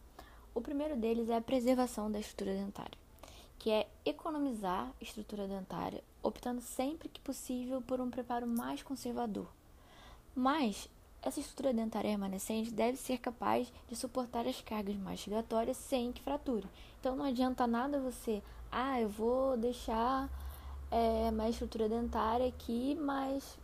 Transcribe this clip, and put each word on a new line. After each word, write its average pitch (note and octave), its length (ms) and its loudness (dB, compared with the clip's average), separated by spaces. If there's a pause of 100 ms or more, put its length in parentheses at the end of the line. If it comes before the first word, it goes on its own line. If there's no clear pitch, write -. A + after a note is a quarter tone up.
(540)
O B3 60 0
primeiro D4 340 0
deles A3+ 340 2
é A#3 80 4
a A3+ 60 2
preservação B3 720 4
da G#3 80 -2
estrutura G3 340 -2
dentária, G3 460 -6 (580)
que - 120 0
é G#3+ 160 4 (200)
economizar C4 840 0 (120)
estrutura G#3 440 -6
dentária, F#3+ 560 -4 (200)
optando B3 400 0
sempre D4+ 480 -4
que - 100 -18
possível B3+ 640 -4
por C4 180 -2
um B3+ 80 -2
preparo A#3+ 380 -2
mais B3 360 -2
conservador. A#3+ 640 -4 (880)
Mas B3+ 540 2 (320)
essa C4+ 200 -2
estrutura C4+ 340 0
dentária A3 360 2
remanescente G#3 640 0
deve A3+ 240 2
ser B3+ 220 -2
capaz A#3+ 520 2 (160)
de - 80 -10
suportar A#3+ 520 -2
as B3+ 160 -2
cargas G#3 340 -2
mastigatórias A3 800 0
sem B3 340 0
que - 120 -10
frature. C4+ 440 -2 (320)
Então B3+ 160 0
não C#4+ 120 0
adianta B3+ 400 4
nada B3+ 340 2
você, A#3 420 -2 (300)
"Ah, C4 260 2
eu A3 120 4
vou B3 480 2
deixar, B3 720 2 (600)
é, A3+ 380 6
uma A3 220 2
estrutura A3+ 360 0
dentária A#3 640 4
aqui, A#3+ 460 0
mas C#4 680 -2